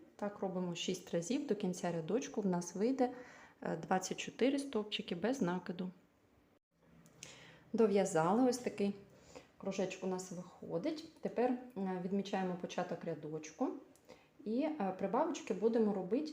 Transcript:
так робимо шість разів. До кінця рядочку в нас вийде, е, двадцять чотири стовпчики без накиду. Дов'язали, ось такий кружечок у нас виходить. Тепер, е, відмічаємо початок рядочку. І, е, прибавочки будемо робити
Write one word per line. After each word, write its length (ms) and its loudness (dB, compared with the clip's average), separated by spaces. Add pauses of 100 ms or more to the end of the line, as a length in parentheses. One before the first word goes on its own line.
(160)
так 240 -6
робимо 340 -2
шість 400 -4
разів. 320 0
До 80 2
кінця 380 -2
рядочку 480 -2
в 60 2
нас 280 0
вийде, 380 4 (500)
е, 140 0
двадцять 420 0
чотири 400 2
стовпчики 560 -4
без 280 2
накиду. 480 -2 (1800)
Дов'язали, 760 6
ось 100 4
такий 360 -2 (640)
кружечок 460 -2
у 20 0
нас 260 -4
виходить. 880 -6
Тепер, 300 2
е, 540 -4
відмічаємо 560 0
початок 440 -4
рядочку. 640 -4 (760)
І, 180 0
е, 360 0
прибавочки 560 0
будемо 380 4
робити 400 -2